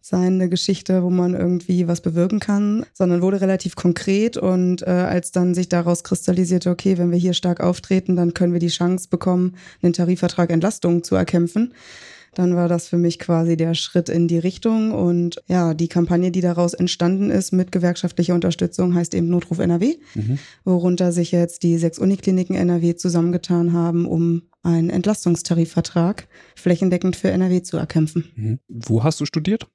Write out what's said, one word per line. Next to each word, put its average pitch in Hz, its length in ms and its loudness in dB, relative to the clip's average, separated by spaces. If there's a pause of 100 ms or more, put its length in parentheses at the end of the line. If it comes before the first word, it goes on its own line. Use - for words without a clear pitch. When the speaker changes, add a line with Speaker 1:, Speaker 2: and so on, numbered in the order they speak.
Speaker 1:
seiende 185 480 0
Geschichte, 185 540 -2
wo 180 80 0
man 180 240 0
irgendwie 180 520 0
was 170 140 -2
bewirken 175 380 0
kann, 208 540 0
sondern 175 280 2
wurde 190 200 0
relativ 190 340 -2
konkret. 196 640 0
Und, 180 440 0
äh, - 80 -4
als 180 420 0
dann 180 220 2
sich 180 160 -2
daraus 175 340 0
kristallisierte, 180 680 0
okay, 185 260 0
wenn 175 140 0
wir 175 80 2
hier 180 140 0
stark 175 260 -2
auftreten, 185 560 0
dann 175 180 2
können 175 200 0
wir 170 80 0
die 170 80 0
Chance 180 420 -2
bekommen, 180 440 0 (280)
einen 175 100 4
Tarifvertrag 175 560 0
Entlastung 170 540 0
zu - 120 -2
erkämpfen. 180 580 0 (640)
Dann 180 200 2
war 175 140 0
das 170 180 -2
für 175 100 -2
mich 170 200 0
quasi 165 400 0
der 165 160 0
Schritt 165 340 -2
in 170 200 2
die 170 100 0
Richtung. 220 540 -2
Und 175 560 -2
ja, 175 260 2
die 165 160 -2
Kampagne, 175 420 0
die 185 100 -2
daraus 175 340 0
entstanden 185 560 0
ist 190 200 -2
mit 180 200 0
gewerkschaftlicher 175 640 0
Unterstützung, 175 580 0
heißt 175 220 -2
eben 170 140 0
Notruf 175 300 -2
N 175 120 2
R 170 100 2
W, 285 140 0 (180)
Speaker 2:
Mhm. 117 240 -2 (260)
Speaker 1:
worunter 180 480 0
sich 170 200 -2
jetzt 170 320 0
die 170 140 2
sechs 165 220 -2
Unikliniken 190 560 0
N 180 140 0
R 175 120 0
W 170 140 2
zusammengetan 170 800 0
haben, 170 320 0
um 170 380 0 (180)
einen 170 300 2
Entlastungstarifvertrag 175 1400 0 (280)
flächendeckend 180 640 0
für 190 140 0
N 185 100 2
R 185 80 2
W 180 140 2
zu 165 140 -6
erkämpfen. 160 480 0 (100)
Speaker 2:
Mhm. 110 240 -4 (100)
Wo 113 340 -2
hast 156 160 0
du 151 60 -4
studiert? 175 500 -4